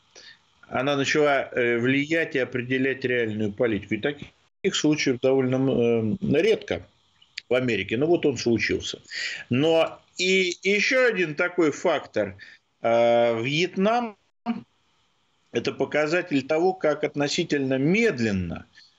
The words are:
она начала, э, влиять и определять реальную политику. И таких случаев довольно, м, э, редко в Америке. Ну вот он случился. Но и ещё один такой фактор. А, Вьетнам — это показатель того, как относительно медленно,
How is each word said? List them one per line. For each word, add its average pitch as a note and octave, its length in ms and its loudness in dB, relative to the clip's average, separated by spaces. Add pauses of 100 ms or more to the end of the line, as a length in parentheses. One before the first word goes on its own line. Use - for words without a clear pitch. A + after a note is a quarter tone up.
(680)
она C#3 280 -2
начала, C#3 560 2
э, A#2+ 260 2
влиять C#3+ 580 0
и - 20 0
определять C3 680 -2
реальную A2 480 -2
политику. G#2+ 420 -2
И A2 40 0
таких C#3+ 320 -6 (460)
случаев D3 440 0
довольно, C3 360 2
м, A#2 580 2
э, C#3 260 0
редко F3 460 -2 (640)
в A#2 60 0
Америке. A2 420 0
Ну C#3 100 0
вот E3 180 2
он C#3+ 120 2
случился. - 640 -2 (500)
Но D#3 500 2 (160)
и F#3 460 0
ещё G#3+ 460 2
один F3+ 260 -2
такой F3 380 2
фактор. A2 640 -2 (440)
А, A#2 600 4
Вьетнам — F#3+ 760 -2 (1400)
это B2+ 200 -4
показатель D3 680 -2
того, D#3+ 320 0
как D3+ 300 -2
относительно C#3+ 760 -2
медленно, B2+ 880 0 (320)